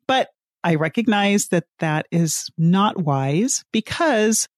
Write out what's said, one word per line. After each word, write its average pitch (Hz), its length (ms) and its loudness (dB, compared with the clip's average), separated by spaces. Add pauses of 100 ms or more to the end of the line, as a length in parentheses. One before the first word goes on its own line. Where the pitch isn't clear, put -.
But 262 240 0 (360)
I 170 100 2
recognize 202 760 0
that 170 160 0 (120)
that 156 340 -2
is 170 460 -2
not 185 440 2
wise, 147 720 -2
because 226 880 0